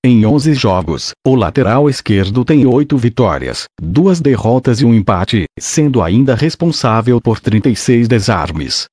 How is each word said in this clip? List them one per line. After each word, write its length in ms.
Em 200
onze 280
jogos, 580
o 100
lateral 540
esquerdo 560
tem 200
oito 320
vitórias, 680
duas 400
derrotas 580
e 60
um 80
empate, 520
sendo 440
ainda 320
responsável 840
por 200
trinta 280
e 80
seis 320
desarmes. 840